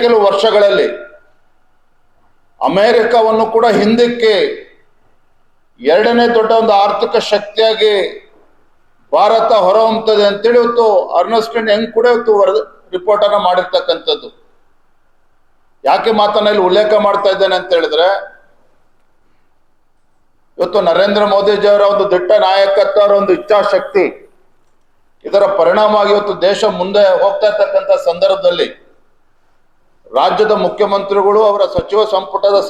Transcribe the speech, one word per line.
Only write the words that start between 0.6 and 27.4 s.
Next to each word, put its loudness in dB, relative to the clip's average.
ಅಮೆರಿಕವನ್ನು 2
ಕೂಡ 0
ಹಿಂದಕ್ಕೆ 0
ಎರಡನೇ 2
ದೊಡ್ಡ 0
ಒಂದು 2
ಆರ್ಥಿಕ 0
ಶಕ್ತಿಯಾಗಿ -2
ಭಾರತ 2
ಹೊರಹೊಮ್ಮುತ್ತದೆ 0
ಅಂತೇಳಿ 0
ಇವತ್ತು 0
Ernst -2
and -6
Young -2
ಕೂಡ 2
ಇವತ್ತು 0
ವರದಿ, 0
ರಿಪೋರ್ಟ್ -2
ಅನ್ನ 0
ಮಾಡಿರ್ತಕ್ಕಂಥದ್ದು. -4
ಯಾಕೆ 0
ಮಾತನ್ನ 0
ಇಲ್ಲಿ 0
ಉಲ್ಲೇಖ 2
ಮಾಡ್ತಾ 0
ಇದ್ದೇನೆ 0
ಅಂತ -4
ಹೇಳಿದ್ರೆ, 0
ಇವತ್ತು -2
ನರೇಂದ್ರ 0
ಮೋದಿಜಿಯವರ 2
ಒಂದು 0
ದಿಟ್ಟ 0
ನಾಯಕತ್ವ, 2
ಅವರ 2
ಒಂದು 0
ಇಚ್ಛಾಶಕ್ತಿ, 0
ಇದರ 0
ಪರಿಣಾಮವಾಗಿ 2
ಇವತ್ತು -2
ದೇಶ -2
ಮುಂದೆ 0
ಹೋಗ್ತಾ 0